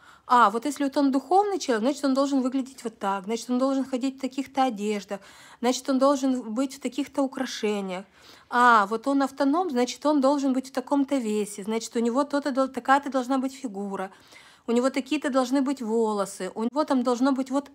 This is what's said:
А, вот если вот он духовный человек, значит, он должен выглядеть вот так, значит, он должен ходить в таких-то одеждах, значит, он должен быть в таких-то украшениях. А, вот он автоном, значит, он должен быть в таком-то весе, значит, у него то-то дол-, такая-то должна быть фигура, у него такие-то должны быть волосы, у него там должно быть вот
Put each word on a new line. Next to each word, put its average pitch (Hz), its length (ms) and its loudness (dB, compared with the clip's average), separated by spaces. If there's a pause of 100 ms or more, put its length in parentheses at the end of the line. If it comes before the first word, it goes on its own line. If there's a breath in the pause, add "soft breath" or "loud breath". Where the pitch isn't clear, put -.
(260 soft breath)
А, 233 240 6
вот 233 160 -2
если 285 180 -2
вот 269 120 -2
он 277 160 4
духовный 381 460 2
человек, 220 240 0
значит, 269 220 0
он 269 100 2
должен 277 280 2
выглядеть 254 420 -4
вот 226 140 -10
так, 196 260 -4
значит, 226 260 -6
он 247 80 2
должен 269 260 0
ходить 269 340 -4
в - 20 -20
таких-то 262 440 -2
одеждах, 208 560 -4 (400 loud breath)
значит, 254 300 0
он 262 80 2
должен 262 560 2
быть 269 220 -4
в - 40 -20
таких-то 277 420 -4
украшениях. 208 840 -4 (460 loud breath)
А, 240 360 6
вот 226 220 -4
он 277 140 2
автоном, 285 480 0
значит, 247 360 -2
он 302 140 4
должен 269 320 2
быть 254 160 -2
в - 40 -18
таком-то 277 440 0
весе, 214 480 -2
значит, 220 320 -4
у 233 40 0
него 240 240 2
то-то 285 280 -2
дол-, 262 160 0
такая-то 269 420 2
должна 254 280 0
быть - 160 -4
фигура, 196 560 -8 (560 loud breath)
у 240 60 -2
него 247 180 2
такие-то 277 400 -2
должны 262 320 2
быть 269 200 -4
волосы, 208 720 -2
у 220 100 -4
него 262 200 -2
там 277 180 0
должно 247 300 2
быть 262 180 -4
вот 277 240 -4